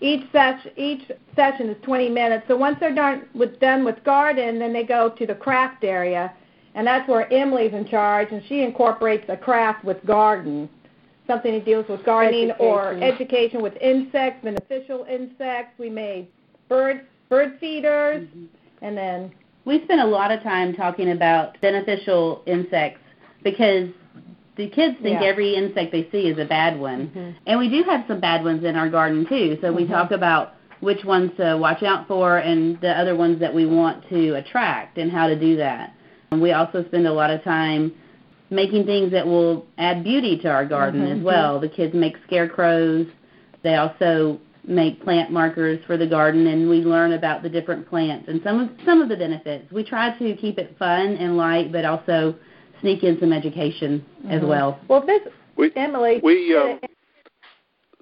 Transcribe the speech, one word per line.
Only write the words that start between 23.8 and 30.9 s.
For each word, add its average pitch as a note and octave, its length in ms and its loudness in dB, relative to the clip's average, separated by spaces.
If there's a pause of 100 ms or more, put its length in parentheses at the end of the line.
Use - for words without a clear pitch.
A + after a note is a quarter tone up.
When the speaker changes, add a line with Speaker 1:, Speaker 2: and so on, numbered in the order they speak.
Speaker 3:
the G#3 120 -8
kids C#4 340 0
think G#3 180 0
Speaker 2:
Yeah. G3 80 4
Speaker 3:
every G3+ 260 0
insect F#3+ 380 -2
they E3 180 -2
see G3+ 160 0
is D#3 120 0
a D3+ 60 -4
bad D#3+ 340 0
one. C3+ 300 -6
Speaker 2:
Mm-hmm. F3 220 -12 (160)
Speaker 3:
And A3+ 140 2
we B3 100 0
do D4 140 2
have D4+ 240 0
some G#3 120 -4
bad E3 240 0
ones D#3+ 200 -2
in E3 120 -2
our D#3+ 140 0
garden, D#3+ 360 2
too. F3+ 360 0
So F3 100 0
we F3 120 0
Speaker 2:
Mm-hmm. F3 80 -2
Speaker 3:
talk F3 180 0
about F3 440 0 (260)
which G3+ 240 -2